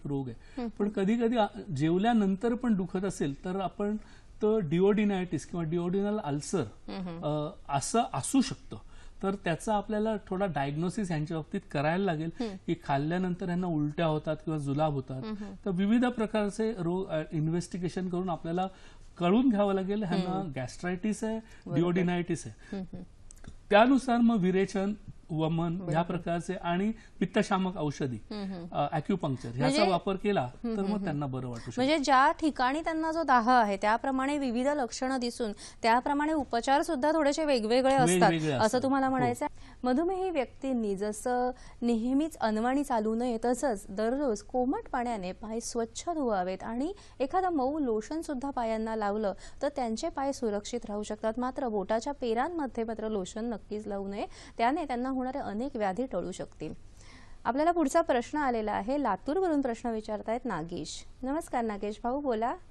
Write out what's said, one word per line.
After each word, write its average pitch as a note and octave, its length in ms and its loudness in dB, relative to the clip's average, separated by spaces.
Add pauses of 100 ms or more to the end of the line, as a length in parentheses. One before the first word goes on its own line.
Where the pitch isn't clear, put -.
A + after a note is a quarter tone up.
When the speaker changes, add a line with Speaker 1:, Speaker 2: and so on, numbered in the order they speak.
Speaker 1:
रोग C#3 240 -4
आहे. - 120 -12 (160)
Speaker 2:
हम्म. A#3+ 120 -4 (100)
Speaker 1:
पण G3+ 100 2
कधी G3+ 260 2
कधी A#3+ 220 2
आ-, G#3 80 6 (320)
जेवल्यानंतर G3 760 4
पण A#3+ 200 2
दुखत F#3+ 320 -2
असेल D#3+ 400 -2
तर F#3 140 -2
आपण G#3 380 -2 (440)
तो G#3+ 180 4
duodenitis F#3 800 4
किंवा E3+ 240 -6
duodenal F3+ 600 0
अल्सर, D3 360 -2
Speaker 2:
हम्म, F#3+ 400 -6
हम्म. E3+ 260 -6
Speaker 1:
अ, D3+ 240 -2 (280)
असं A3+ 260 2 (100)
असू C#3+ 280 2
शकतं. - 360 -4 (460)
तर G3 120 0
त्याचा G3 400 -2
आपल्याला G#3+ 400 0 (120)
थोडा F#3+ 180 -2
डायग्नोसिस E3 680 -2
यांच्या D#3 260 -2
बाबतीत F#3 240 -6 (100)
करायला D#3+ 340 2
लागेल D#3+ 240 0 (100)
Speaker 2:
हम्म. G#3+ 160 -4 (120)
Speaker 1:
की F3 160 2
खाल्ल्यानंतर F3 640 0
ह्यांना F3+ 220 0
उलट्या D3+ 380 0
होतात D#3 300 0 (100)
किंवा D#3 140 -2
जुलाब D3 340 0
होतात. C3+ 180 -6
Speaker 2:
हम्म, G#3+ 280 -6
हम्म. G3+ 140 -10 (120)
Speaker 1:
तर G#3 40 -2
विविध G3+ 360 4
प्रकारचे A3 720 0
रोग, F3+ 300 -2
अ, D#3 140 -2 (100)
इन्व्हेस्टिगेशन F3 800 -2
करून F3+ 200 -2
आपल्याला E3+ 380 -2 (500)
कळून G#3 320 6
घ्यावं G3+ 240 4
लागेल G3 300 0
ह्यांना F3+ 260 0
Speaker 2:
हम्म. F3+ 260 -2
Speaker 1:
गॅस्ट्रायटिस F3+ 680 -4
आहे, A3 160 -2
Speaker 2:
बरोबर. D#3+ 400 -6
Speaker 1:
duodenitis F3 380 4
आहे. E3+ 280 -4
Speaker 2:
हम्म, - 320 -12
हम्म. F3+ 260 -10 (680)
Speaker 1:
त्यानुसार A#3+ 480 6
मग A#3 180 6
विरेचन, F#3+ 580 2 (380)
वमन E3 360 0
ह्या F3 180 -4
Speaker 2:
बरोबर. D#3+ 160 2
Speaker 1:
प्रकारचे F3 520 -2
आणि F#3 380 0 (280)
पित्तशामक F#3 580 2
औषधी, D3 380 -2
Speaker 2:
हम्म, G3 380 -8
हम्म. E3+ 180 -10
Speaker 1:
अ, D3 200 0
ॲक्युपंक्चर D#3 580 -2
ह्याचा A#2+ 120 -4
Speaker 2:
म्हणजे C#4 300 4
Speaker 1:
वापर F#3+ 240 2
केला G3 260 2
Speaker 2:
हम्म, B2 220 -6
Speaker 1:
तर A#3 60 -2
Speaker 2:
हम्म, G3+ 160 0
Speaker 1:
मग G3 60 0
Speaker 2:
हम्म. G3+ 120 -2
Speaker 1:
त्यांना D3 220 -2
बरं C3 220 -4
वाटू A#2 120 -6
शकतं. A#2 160 -10
Speaker 2:
म्हणजे C#4 220 4
ज्या C#4 340 6
ठिकाणी C#4+ 500 0
त्यांना D#4+ 300 0
जो E4 120 0
दाह B3 280 6
आहे G#3 260 6
त्याप्रमाणे C4 600 2
विविध B3+ 300 0
लक्षणं C4 520 -2
दिसून A#3 320 -2 (300)
त्याप्रमाणे C#4+ 520 4
उपचार C4+ 480 2
सुद्धा D4+ 320 2
थोडेसे D4+ 320 2
वेगवेगळे B3+ 500 4
असतात B3+ 140 6
Speaker 1:
वेगवेगळे E3+ 420 6
Speaker 2:
असं C3+ 140 2
Speaker 1:
असतात. B3 180 2
Speaker 2:
तुम्हाला C4+ 220 4
Speaker 1:
हो. C4 60 2
Speaker 2:
म्हणायचं B3 340 0
आहे? - 380 -10
मधुमेही F4 460 2
व्यक्तींनी A#3+ 640 -2
जसं B3 560 -2 (300)
नेहमीच B3 560 2
अनवाणी A#3 460 2
चालू A3 320 0
नये A#3+ 300 0
तसंच B3 440 0
दररोज A3+ 520 0
कोमट B3+ 400 0 (100)
पाण्याने A#3 400 -4
पाय A3 280 -8
स्वच्छ A#3 500 -6
धुवावेत G3+ 540 0
आणि B3 300 -4 (260)
एखादं F4+ 300 2
मऊ D4 300 0
लोशन B3 420 0
सुद्धा C#4 280 -4
पायांना A3+ 460 -2
लावलं G#3 380 0 (280)
तर C#4 60 0
त्यांचे B3+ 420 -2
पाय C#4 220 -2
सुरक्षित A3 480 -2 (100)
राहू G#3 140 -4
शकतात. A3 340 -4
मात्र B3+ 300 -2
बोटाच्या A3 460 0
पेरांमध्ये C4 720 -2
मात्र A3 260 -4
लोशन G#3+ 360 -4
नक्कीच G#3+ 420 -6
लावू G3+ 200 -6
नये, G3+ 180 -6 (320)
त्याने C4+ 260 4
त्यांना B3+ 360 -2
होणारे B3+ 180 -4
अनेक A3 380 -4
व्याधी G#3 300 0
टळू F3+ 260 -4
शकतील. - 420 -10 (720)
आपल्याला D#4 260 2
पुढचा E4 300 4
प्रश्न C#4+ 360 2
आलेला A3+ 340 0
आहे, A3 320 0
लातूरवरून C#4+ 580 2
प्रश्न A#3+ 280 -2
विचारतायत A3 560 -4
नागेश. E3+ 600 -6 (180)
नमस्कार C#4 400 -2
नागेश G#3 400 -4
भाऊ, B3+ 180 -2
बोला. A#3 260 0
Speaker 1:
हो, D4 60 -2 (180)